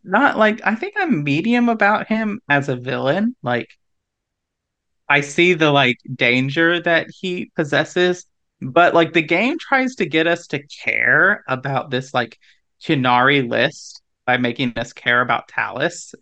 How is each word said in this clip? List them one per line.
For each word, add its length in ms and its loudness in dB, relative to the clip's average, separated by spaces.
not, 320 2
like, 280 2
I 100 0
think 240 -4
I'm 240 0
medium 460 0
about 400 0
him 400 -4
as 200 0
a 80 -2
villain. 640 -2
Like, 260 -4
I 140 2
see 320 2
the, 160 2
like, 260 2
danger 640 0
that 300 0
he 460 -8
possesses, 720 -2
but, 320 2
like, 200 2
the 100 2
game 360 -2
tries 380 -2
to 100 -2
get 200 0
us 220 -2
to 180 -8
care 840 0
about 420 -4
this, 220 -4
like, 260 -4
Qunari 640 2
list, 540 -4
by 100 2
making 400 -2
us 160 -8
care 300 0
about 260 -2
Talis 720 -6